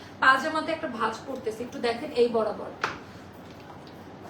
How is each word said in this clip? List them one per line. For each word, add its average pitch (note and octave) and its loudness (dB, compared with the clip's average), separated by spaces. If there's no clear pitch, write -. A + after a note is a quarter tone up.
পাজামাতে D#4 6
একটা D#4 -2
ভাঁজ A3+ 0
করতেছি, A#3+ -4
একটু - -8
দেখেন A#3 0
এই A#3+ 6
বরাবর, G#3+ 2